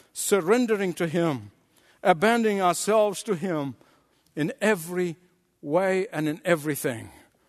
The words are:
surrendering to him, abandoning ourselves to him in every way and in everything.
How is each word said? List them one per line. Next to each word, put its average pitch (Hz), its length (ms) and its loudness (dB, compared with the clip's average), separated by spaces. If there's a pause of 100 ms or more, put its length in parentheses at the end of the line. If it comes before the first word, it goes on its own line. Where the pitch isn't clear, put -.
(120)
surrendering 202 840 0
to 175 120 -2
him, 147 440 -2 (520)
abandoning 208 580 2
ourselves 202 640 2
to 208 120 -2
him 151 400 -4 (600)
in 156 240 -2
every 180 560 -2 (460)
way 185 500 0
and 156 160 -4
in 151 160 -6
everything. 143 680 -2 (400)